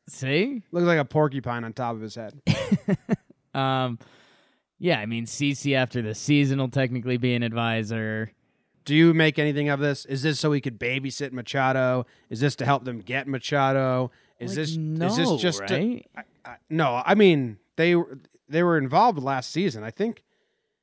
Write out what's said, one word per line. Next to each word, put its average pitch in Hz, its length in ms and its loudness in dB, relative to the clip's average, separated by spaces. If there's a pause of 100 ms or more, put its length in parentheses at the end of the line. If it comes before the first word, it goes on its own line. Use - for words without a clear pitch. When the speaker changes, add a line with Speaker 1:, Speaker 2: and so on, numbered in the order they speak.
Speaker 1:
See? 190 540 -2 (100)
Speaker 2:
Looks 175 140 0
like 170 120 4
a 147 60 0
porcupine 131 600 -2
on 113 80 -10
top 117 220 -6
of 110 60 -10
his 110 160 -14
head. 117 300 -16
Speaker 1:
<laughs> 480 600 -2 (480)
Um, 131 440 -2 (800)
yeah, 160 220 0
I 104 60 -8
mean, 117 200 -6
C 143 280 -2
C 139 200 -2
after 127 280 0
the 107 120 -4
season 143 440 2
will 131 100 -2
technically 123 480 -2
be 123 180 0
an 120 80 0
advisor. 113 920 -2 (520)
Speaker 2:
Do 139 100 0
you 165 180 8
make 156 260 4
anything 147 300 2
of 139 120 0
this? 143 260 -2
Is 135 160 -4
this 147 180 0
so 151 120 2
he 143 80 2
could 123 180 -6
babysit 131 540 -6
Machado? 127 720 0 (240)
Is 113 100 -8
this 139 160 2
to 135 80 -8
help 131 200 0
them 120 160 -8
get 127 280 -6
Machado? 135 840 0 (280)
Is 123 140 -8
Speaker 1:
Like, 123 40 -4
Speaker 2:
this, 156 200 -4
Speaker 1:
no, 160 300 -2
Speaker 2:
is 214 100 0
this 170 240 2
just - 260 -2
to 196 80 0
Speaker 1:
right? 214 320 -2 (100)
Speaker 2:
I, 147 60 -12 (220)
I, 120 120 -18 (140)
no, 139 340 0
I 185 100 2
mean, 147 440 6 (180)
they 170 200 4
were, 151 220 -2 (300)
they 156 140 0
were 170 160 4
involved 160 400 2
last 131 340 -4
season. 151 320 -2
I 110 60 -10
think, 214 320 -6 (600)